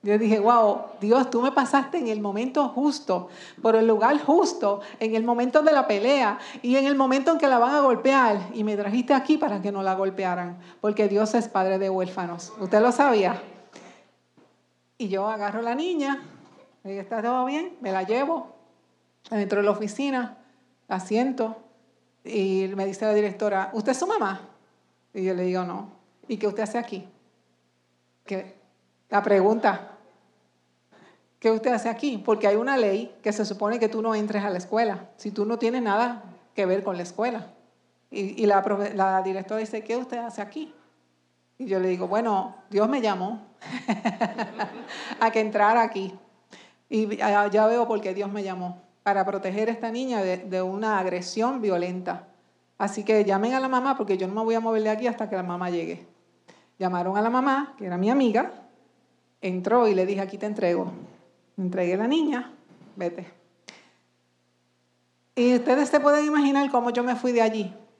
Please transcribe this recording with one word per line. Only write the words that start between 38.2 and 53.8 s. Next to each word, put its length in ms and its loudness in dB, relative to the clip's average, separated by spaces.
y 40 2
la 160 4
profe-, 320 -2
la 280 2
directora 380 -4
dice, 220 -8
"¿Qué 140 -6
usted 220 -8
hace 240 -10
aquí?". 320 -12
Y 100 -10
yo 140 0
le 80 2
digo, 180 -2
"Bueno, 480 -2
Dios 200 2
me 120 0
llamó 460 -2
<laughs> 1600 -6
a 100 4
que 100 0
entrara 420 4
aquí". 320 -4
Y 260 0
ya, 320 2
ya 180 4
veo 220 2
por 140 -2
qué 100 -6
Dios 180 -6
me 120 -6
llamó, 400 -8
para 220 0
proteger 460 -2
a 20 -4
esta 180 -6
niña 320 -4
de, 160 -2
de 240 -6
una 360 -2
agresión 640 -2
violenta. 640 -4
Así 280 -4
que 200 4
llamen 300 0
a 60 0
la 80 -2
mamá 280 0